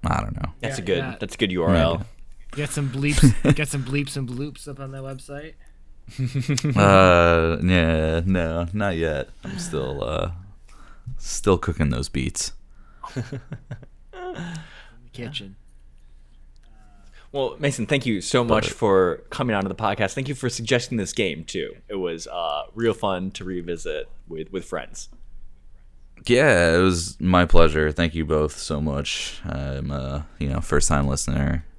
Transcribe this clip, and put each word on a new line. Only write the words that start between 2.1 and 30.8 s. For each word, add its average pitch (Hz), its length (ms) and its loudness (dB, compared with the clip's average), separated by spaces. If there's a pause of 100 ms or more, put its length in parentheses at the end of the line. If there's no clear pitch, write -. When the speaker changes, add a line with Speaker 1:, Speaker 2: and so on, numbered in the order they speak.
Speaker 3:
Get 147 180 -6
some 143 200 -2
bleeps, 135 680 6
Speaker 1:
<laughs> - 0 -
Speaker 3:
get 147 120 -2
some 139 160 -4
bleeps 139 320 -4
and 135 140 -6
bloops 139 380 -10
up 139 120 -14
on 135 120 -12
that 135 100 -12
website. 139 520 -14 (580)
Speaker 1:
<laughs> 131 680 -2
Uh, 87 880 6
yeah, 82 640 2
no, 85 480 0
not 101 240 -2
yet. 78 320 -2 (140)
I'm - 160 -10
still, 71 440 -6
uh, 69 280 -4 (840)
still - 400 2
cooking 80 320 0
those 65 200 -4
beats. - 440 -4 (300)
<laughs> - 320 -18
Speaker 3:
In 123 80 -6 (880)
the 170 1000 -14
kitchen. 117 420 -12 (1800)
Speaker 2:
Well, 135 280 -2
Mason, 143 260 0
thank 139 200 0
you 110 140 0
so 123 240 2
much 110 220 2
Speaker 1:
But - 80 -6
Speaker 2:
for 95 440 4 (120)
coming 123 260 -2
onto 98 140 0
the 98 60 -6
podcast. 104 380 -2
Thank 135 140 -6
you 143 80 -6
for 123 140 -4
suggesting 120 480 -2
this 95 160 -4
game, 82 320 -2
too. - 300 -6 (120)
It 104 80 -8
was, 85 320 -4
uh, 78 360 -4 (120)
real 113 180 2
fun 95 380 -2
to - 140 -12
revisit 85 640 -6 (180)
with, - 240 -12
with 92 140 -8
friends. - 420 -10 (1200)
Speaker 1:
Yeah, 113 480 6
it 87 60 6
was 90 400 0
my 90 240 6
pleasure. 78 460 8
Thank 82 240 0
you 80 100 -2
both 76 320 0
so 73 240 -4
much. 73 640 -4
I'm 67 460 -6
a, 69 360 -6 (120)
you 71 100 -2
know, 67 100 -2
first-time 71 480 2